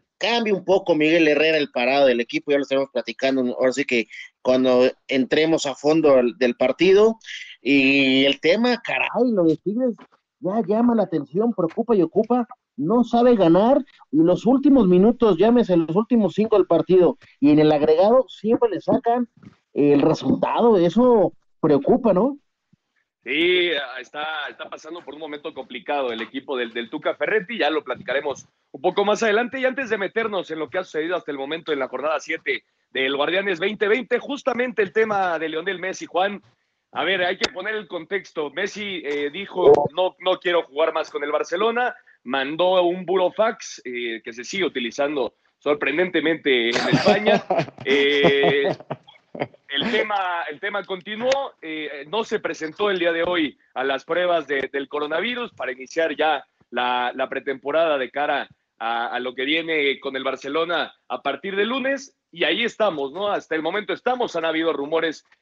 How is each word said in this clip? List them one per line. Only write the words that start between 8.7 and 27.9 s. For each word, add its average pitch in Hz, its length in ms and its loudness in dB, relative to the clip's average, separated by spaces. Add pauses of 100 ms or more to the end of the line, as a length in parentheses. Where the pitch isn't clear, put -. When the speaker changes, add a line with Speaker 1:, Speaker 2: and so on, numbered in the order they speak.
Speaker 1:
caray, 170 520 -2
lo 185 100 2
de 156 140 4
Tigres 226 380 -2 (440)
ya 202 260 -2
llama 233 300 2
la 208 80 2
atención, 175 500 -2
preocupa 214 420 -2
y 190 60 4
ocupa, 226 460 0 (300)
no 220 260 0
sabe 240 320 4
ganar, 196 440 4 (320)
y 156 120 4
los 175 220 2
últimos 269 420 4
minutos, 196 500 4
llámese 220 380 4
los 160 200 2
últimos 214 400 2
cinco 214 220 2
del 349 100 4
partido, 165 500 4 (240)
y 147 100 6
en 151 80 6
el 151 120 6
agregado 156 580 4
siempre 226 400 0
le 170 100 -4
sacan 240 480 0 (460)
el 143 280 4
resultado, 156 760 2
eso 202 560 4 (280)
preocupa, 160 520 4
¿no? 254 240 0 (840)
Speaker 2:
Sí, 175 460 0 (320)
está, 151 240 -10 (240)
está 151 200 -16
pasando 160 300 -16
por 139 140 -16
un 151 80 -16
momento 147 320 -12
complicado 127 580 -6
el 113 100 -8
equipo 131 360 -8
del, 117 160 -4
del 117 160 -8
Tuca 156 260 -6
Ferretti, 196 420 -4
ya 147 120 0
lo 151 120 -2
platicaremos 131 640 -6 (260)